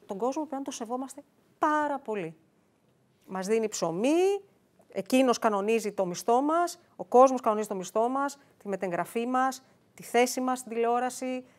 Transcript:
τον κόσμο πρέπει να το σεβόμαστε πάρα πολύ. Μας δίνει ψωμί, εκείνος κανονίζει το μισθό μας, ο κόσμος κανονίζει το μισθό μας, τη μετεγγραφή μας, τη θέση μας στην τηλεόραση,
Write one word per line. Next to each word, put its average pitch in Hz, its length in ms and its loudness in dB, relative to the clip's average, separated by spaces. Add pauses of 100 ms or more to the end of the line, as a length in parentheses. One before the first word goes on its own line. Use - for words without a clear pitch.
τον 202 120 -8
κόσμο 262 240 -2
πρέπει 285 140 -8
να 277 60 -6
το 277 80 -10
σεβόμαστε 254 520 -8 (360)
πάρα 302 400 0
πολύ. 196 380 -8 (920)
Μας 185 200 -6
δίνει 220 220 0
ψωμί, 294 720 0 (480)
εκείνος 247 500 2
κανονίζει 208 540 0
το 190 140 -2
μισθό 233 340 0
μας, 339 380 0 (180)
ο 185 80 -10
κόσμος 254 360 8
κανονίζει 214 280 0
το 208 60 -6
μισθό 214 340 -2
μας, 277 300 -4 (200)
τη - 100 -14
μετεγγραφή 190 580 -4
μας, 254 360 -2 (320)
τη - 80 -20
θέση 247 380 2
μας 254 180 -2
στην 226 140 -14
τηλεόραση, 247 720 -2 (140)